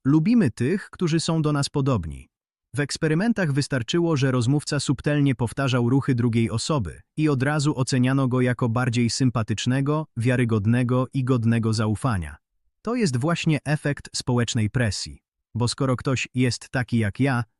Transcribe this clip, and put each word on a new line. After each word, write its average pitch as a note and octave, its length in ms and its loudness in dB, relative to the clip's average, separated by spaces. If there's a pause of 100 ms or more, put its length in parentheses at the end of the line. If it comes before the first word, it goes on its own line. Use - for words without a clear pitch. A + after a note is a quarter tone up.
lubimy D#3+ 460 4
tych, D#3 380 -2
którzy E3 300 0
są D#3+ 220 0
do D3+ 100 0
nas C#3 180 0
podobni. F#2 600 -2 (460)
W - 40 -2
eksperymentach D#3+ 720 0
wystarczyło, D3 640 0
że C3 140 2
rozmówca C3+ 480 0
subtelnie C#3+ 560 0
powtarzał B2 540 0
ruchy C3+ 260 2
drugiej A#2 340 2
osoby A#2 520 -4 (160)
i D#3 120 2
od C3+ 140 2
razu D3 340 0
oceniano C3 500 2
go B2+ 140 0
jako B2 280 0
bardziej A#2+ 400 0
sympatycznego, C3 960 0 (100)
wiarygodnego A#2+ 960 2
i C3+ 100 0
godnego A2+ 500 2
zaufania. G#2 640 -2 (500)
To A3+ 100 -4
jest F3+ 220 0
właśnie D#3 480 0
efekt C#3+ 500 -4
społecznej A#2 540 0
presji. G2+ 500 -4 (360)
Bo A#2 120 0
skoro C3 280 0
ktoś B2+ 380 -4
jest B2+ 360 -2
taki B2 280 -4
jak G#2+ 220 -2
ja, B2+ 240 0 (160)